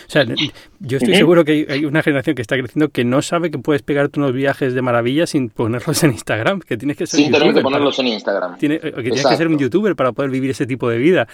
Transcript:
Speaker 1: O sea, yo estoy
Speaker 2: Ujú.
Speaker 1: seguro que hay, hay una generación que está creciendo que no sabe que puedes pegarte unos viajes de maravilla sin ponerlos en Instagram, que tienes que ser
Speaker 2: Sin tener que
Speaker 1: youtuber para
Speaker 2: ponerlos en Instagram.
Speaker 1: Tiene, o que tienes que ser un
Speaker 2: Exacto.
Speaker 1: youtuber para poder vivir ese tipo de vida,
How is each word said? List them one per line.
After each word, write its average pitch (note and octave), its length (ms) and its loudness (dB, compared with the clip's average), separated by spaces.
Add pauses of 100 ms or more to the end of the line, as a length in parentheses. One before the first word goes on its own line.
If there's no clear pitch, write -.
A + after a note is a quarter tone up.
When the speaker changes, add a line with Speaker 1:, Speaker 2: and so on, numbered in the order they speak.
Speaker 1:
O - 20 -18
sea, D3 140 4
yo C3+ 720 -6
estoy A3+ 140 0
Speaker 2:
Ujú. F3+ 80 4
Speaker 1:
seguro E3+ 260 6
que D3+ 80 2
hay, D3+ 160 2
hay D3 160 -2
una D3+ 180 0
generación C#3+ 320 0
que B2+ 80 -6
está C3+ 160 -2
creciendo D3 300 0
que C3 160 -2
no B2+ 180 2
sabe E3+ 300 -2
que C#3+ 60 -8
puedes C#3+ 240 0
pegarte C#3+ 360 -2
unos C#3+ 140 0
viajes C3+ 420 0
de B2+ 80 -2
maravilla B2+ 460 0
sin C3 200 -2
ponerlos A#2+ 540 -2
en D#3 80 6
Instagram, B2 480 -2
que - 180 -6
tienes C3+ 200 -4
que F3 100 -6
ser - 140 0
Speaker 2:
Sin D3 100 4
tener - 120 4
que - 80 4
Speaker 1:
youtuber - 120 2
para C3 100 0
Speaker 2:
ponerlos C#3+ 280 0
en B2+ 80 0
Instagram. F#2+ 500 -4
Speaker 1:
Tiene, D3+ 200 0
o - 20 -8
que D#3 100 -8
tienes B2 380 -2
que A#2 80 2
ser E3 100 0
un E3 60 0
Speaker 2:
Exacto. C#3+ 240 0
Speaker 1:
youtuber G3+ 180 2
para B2+ 160 0
poder C3+ 220 -4
vivir C3 180 -2
ese B2+ 160 -4
tipo B2 240 -4
de A#2 80 0
vida, C#3+ 360 2